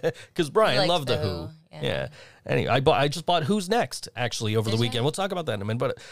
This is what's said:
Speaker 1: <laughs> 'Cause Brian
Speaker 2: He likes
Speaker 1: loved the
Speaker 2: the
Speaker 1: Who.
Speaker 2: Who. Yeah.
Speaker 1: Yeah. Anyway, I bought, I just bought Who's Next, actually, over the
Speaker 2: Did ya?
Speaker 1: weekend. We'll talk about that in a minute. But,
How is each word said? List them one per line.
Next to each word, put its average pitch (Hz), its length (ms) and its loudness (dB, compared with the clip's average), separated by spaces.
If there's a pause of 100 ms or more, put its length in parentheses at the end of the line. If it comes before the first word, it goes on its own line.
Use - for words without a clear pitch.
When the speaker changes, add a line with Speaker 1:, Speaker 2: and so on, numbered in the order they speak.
(200)
Speaker 1:
<laughs> - 140 -20
'Cause 151 160 0
Brian 185 240 4
Speaker 2:
He 123 60 4
likes 180 80 4
Speaker 1:
loved 170 200 0
the 107 80 2
Speaker 2:
the 101 60 -2
Speaker 1:
Who. 101 60 0 (180)
Speaker 2:
Who. - 20 -10 (240)
Yeah. 156 100 -12
Speaker 1:
Yeah. 67 260 -2 (380)
Anyway, 120 220 0
I 127 120 2
bought, 135 200 4
I 147 80 2
just 160 180 -6
bought 175 180 2
Who's 190 240 0
Next, 214 480 -2
actually, 117 400 -2
over 110 140 0
the 110 60 2
Speaker 2:
Did 113 80 2
ya? 117 40 0
Speaker 1:
weekend. 117 160 0
We'll 156 80 2
talk 190 200 -2
about 175 140 -4
that 120 80 -2
in 101 80 -4
a - 20 -6
minute. 110 160 -2
But, 135 180 -2 (140)